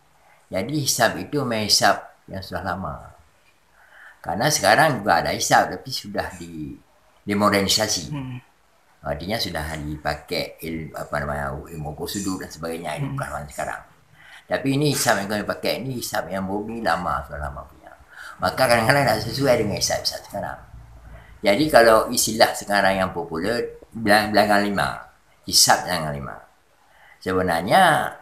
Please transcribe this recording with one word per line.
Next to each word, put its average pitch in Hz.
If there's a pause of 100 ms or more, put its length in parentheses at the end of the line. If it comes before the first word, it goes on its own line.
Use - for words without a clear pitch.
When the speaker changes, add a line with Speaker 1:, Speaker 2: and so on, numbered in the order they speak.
(460)
Speaker 1:
Jadi, 123
hisab 110
itu 139
memang 113
hisab 101 (320)
yang 95
sudah 87
lama. 87 (1200)
Karena 98
sekarang 123
juga 92
ada 80
hisab, 113
tapi -
sudah 101
di-, 82 (480)
dimodernisasi. 104
Speaker 2:
Hmm. 131 (640)
Speaker 1:
Artinya, 113
sudah 80
dipakai 76
il-, 80
apa -
namanya, 71
ilmu 76
ukur 80
sudut 95
dan -
sebagainya, 82
itu 69
Speaker 2:
Hmm. 69
Speaker 1:
bukan -
zaman 73
sekarang. 58 (640)
Tapi - (100)
ini 147
hisab 113
yang 98
kami 104
pakai, 92
ini 131
hisab -
yang 95
murni 110
lama, 82
sudah 73
lama 71
punya. - (480)
Maka 120
kadang-kadang 120
tak 110
sesuai 117
dengan 92
hisab-hisab -
sekarang. 87 (840)
Jadi, 107
kalau 113
istilah 110
sekarang 98
yang 92
popular, 85 (240)
bilang-, 104
bilangan 104
lima. 95 (600)
Hisab -
bilangan 80
lima. 67 (800)
Sebenarnya 95